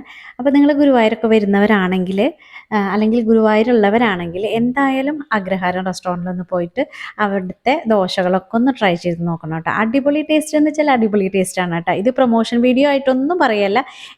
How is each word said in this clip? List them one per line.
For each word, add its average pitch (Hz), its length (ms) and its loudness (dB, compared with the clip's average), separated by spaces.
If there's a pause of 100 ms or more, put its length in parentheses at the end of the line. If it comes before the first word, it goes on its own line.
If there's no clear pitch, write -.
(340)
അപ്പോൾ 262 200 -2
നിങ്ങൾ 285 200 6
ഗുരുവായൂരൊക്കെ 240 540 2
വരുന്നവരാണെങ്കിൽ, 196 920 2 (520)
ആ, 214 60 0 (120)
അല്ലെങ്കിൽ 220 320 0
ഗുരുവായൂരുള്ളവരാണെങ്കിൽ 214 1300 2
എന്തായാലും 269 720 -2 (140)
അഗ്രഹാരം 185 540 -2
റെസ്റ്റോറന്റിൽ 180 460 -6
ഒന്ന് 180 180 -8
പോയിട്ട് 180 340 -4 (360)
അവിടുത്തെ 196 540 -2 (140)
ദോശകളൊക്കെ 185 720 0
ഒന്ന് 254 160 2
ട്രൈ 202 220 0
ചെയ്ത് 170 320 -4
നോക്കണം 160 300 -6
കേട്ടോ. 160 140 -6
അടിപൊളി 269 500 0
ടേസ്റ്റ് 302 360 -2
എന്ന് 302 140 2
വെച്ചാൽ 294 200 0
അടിപൊളി 208 360 2
ടേസ്റ്റ് 190 340 -2
ആണ് 175 140 -2
കേട്ടോ. 170 180 -2
ഇത് 196 180 -2
പ്രൊമോഷൻ 240 500 0
വീഡിയോ 254 280 2
ആയിട്ടൊന്നും 277 500 0
പറയല്ല, 214 420 0 (360)